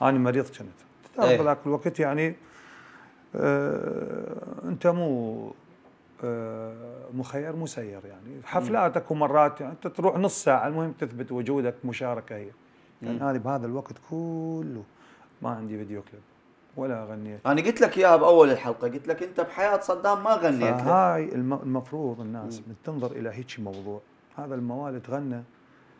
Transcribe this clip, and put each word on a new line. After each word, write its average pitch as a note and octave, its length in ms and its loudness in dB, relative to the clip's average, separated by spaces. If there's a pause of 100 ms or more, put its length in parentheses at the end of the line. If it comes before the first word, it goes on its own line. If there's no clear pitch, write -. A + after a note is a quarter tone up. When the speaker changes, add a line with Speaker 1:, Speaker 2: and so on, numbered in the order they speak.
Speaker 1:
أنا C3+ 180 4
مريض B2 280 2
كنت". - 120 -18 (560)
تعرف B2+ 140 4
Speaker 2:
إيه. B2+ 120 6
Speaker 1:
بذاك D3 240 4
الوقت D3 340 -2
يعني، D3+ 360 0 (1000)
آه، - 1000 -2 (260)
أنت F3 240 -2
مو، A#2+ 680 -2 (680)
آه، A#2 920 -8
مخير C#3 420 -6
مسير A2 500 -10
يعني. G2+ 300 -18
Speaker 2:
مم. C3 80 -16
Speaker 1:
حفلاتك F3 680 0
ومرات D3 500 4
يعني C#3+ 120 -8
أنت - 140 -10
تروح E3+ 300 0
نص F#3+ 260 0
ساعة، C3 240 4
المهم D#3+ 240 -4
تثبت B2 400 -8
وجودك، B2 520 -2
مشاركة A#2+ 520 -6
هي. G2+ 120 -12 (540)
يعني A#2 180 -6
Speaker 2:
مم. C3+ 80 -4
Speaker 1:
أنا C3+ 100 0
بهذا B2 280 -4
الوقت C3 280 -8 (160)
كله D#3+ 760 -6 (580)
ما B2 80 -6
عندي A2 280 -8
فيديو G#2 240 -10
كليب G#2 200 -20 (560)
ولا B2 280 -6
غنيت. G#2+ 400 -12
Speaker 2:
أنا D3 160 4
قلت A3 200 2
لك G#3+ 160 4
إياها F3+ 180 10
بأول D#3+ 360 10
الحلقة، A#2+ 360 -2
قلت C3 200 -6
لك: E3 160 -2
"أنت F#3 180 -6
بحياة G3 380 2
صدام G3 440 0
ما A3 100 4
غنيت D3 280 2
له". A#2+ 160 2
Speaker 1:
فهاي E3 580 2
الم-، B2+ 180 0 (100)
المفروض C3 580 -4
الناس A2 380 -10
Speaker 2:
مم. G#2+ 80 -18
Speaker 1:
من A2+ 160 -14
تنظر C3+ 280 -6
إلى A2+ 180 -6
هيك B2 300 -12
موضوع، G2+ 420 -10 (340)
هذا C#3+ 200 -10
الموالد B2 540 -8
غنى، B2+ 340 -6 (560)